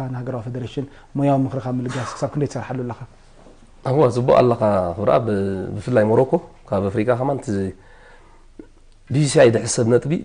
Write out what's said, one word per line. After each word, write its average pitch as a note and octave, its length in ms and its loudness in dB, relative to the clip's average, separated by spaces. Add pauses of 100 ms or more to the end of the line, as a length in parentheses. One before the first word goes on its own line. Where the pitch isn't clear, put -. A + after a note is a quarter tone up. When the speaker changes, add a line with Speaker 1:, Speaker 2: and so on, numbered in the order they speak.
Speaker 1:
ንሃገራዊ B2+ 360 -8
ፌደሬሽን B2 440 -8 (260)
ሞያዊ C#3 280 2
ምክርካ C3 340 -4
ምልጋስ B2 360 -6
ክሳብ C3+ 200 -6
ክንደይ C#3+ 200 -4
ትሰርሓሉ B2+ 300 -8
ኣለካ? A#2+ 220 -8 (840)
Speaker 2:
እዋ፣ C3+ 140 0 (120)
ፅቡቅ B2 240 2
ኣለካ A#2+ 260 4 (300)
ክብራ። G2+ 200 0 (600)
ብፍላይ G#2 340 0
ሞሮኮ A#2+ 260 2 (340)
ካብ G2 180 -2
ኣፍሪቃ G#2+ 280 -2
ከማ B2+ 200 -2
እቲ B2+ 160 -6 (1600)
ቢ C3 120 -2
ሲ C#3 160 0
ኣይ C3 140 8
ድሕሰብ A2+ 360 0
ነጥቢ B2 240 2 (140)